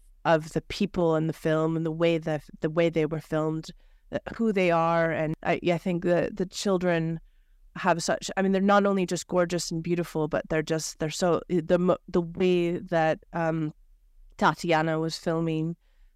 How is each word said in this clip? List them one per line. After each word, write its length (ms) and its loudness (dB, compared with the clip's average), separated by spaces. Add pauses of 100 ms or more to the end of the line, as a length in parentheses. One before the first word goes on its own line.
(240)
of 300 2
the 80 0
people 560 0
in 100 0
the 60 -2
film 420 0
and 100 -2
the 60 -2
way 260 2
that, 260 -4 (180)
the 80 -2
way 180 2
they 180 2
were 140 -4
filmed, 500 -4 (440)
uh, 60 -2 (180)
who 160 0
they 180 2
are. 400 2
And 320 -2
I, 160 0 (120)
I 60 2
think 260 -2
the, 300 2
the 120 -4
children 760 0 (560)
have 280 0
such, 340 -2
I 40 0
mean, 100 2
they're 100 2
not 240 4
only 200 2
just 220 -6
gorgeous 440 0
and 100 -4
beautiful, 460 -2
but 220 -2
they're 120 0
just, 380 -4
they're 100 -2
so, 400 0
the 300 2
mo-, 180 2 (100)
the 140 0
way 560 0
that, 420 0 (140)
um, 400 -2 (640)
Tatiana 640 2
was 180 -4
filming 580 -2 (400)